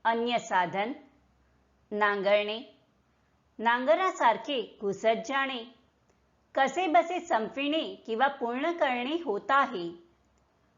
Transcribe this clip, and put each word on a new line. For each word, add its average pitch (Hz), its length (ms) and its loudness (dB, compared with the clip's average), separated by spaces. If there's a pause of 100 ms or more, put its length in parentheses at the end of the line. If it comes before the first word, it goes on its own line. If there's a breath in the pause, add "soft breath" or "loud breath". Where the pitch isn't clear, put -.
अन्य 233 360 0
साधन, 190 520 -2 (1000)
नांगरणे. 208 880 0 (800)
नांगरासारखे 254 1200 0
घुसत 202 460 0
जाणे, 269 520 -4 (760)
कसेबसे 339 640 2
संपविणे 269 760 -2
किंवा 226 320 0
पूर्ण 269 440 -4
करणे 277 440 -2 (100)
होत 202 240 -4
आहे. 247 400 2 (880)